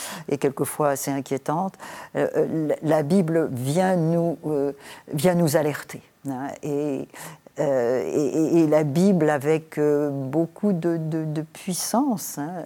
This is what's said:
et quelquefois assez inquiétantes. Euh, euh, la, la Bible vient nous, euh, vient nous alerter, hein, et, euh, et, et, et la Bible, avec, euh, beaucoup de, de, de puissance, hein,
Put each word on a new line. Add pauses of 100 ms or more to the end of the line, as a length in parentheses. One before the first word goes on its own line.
(300)
et
quelquefois
assez
inquiétantes. (420)
Euh, (120)
euh, (140)
la,
la
Bible
vient
nous,
euh, (400)
vient
nous
alerter, (260)
hein, (140)
et, (540)
euh,
et,
et,
et
la
Bible,
avec,
euh,
beaucoup
de,
de,
de
puissance,
hein,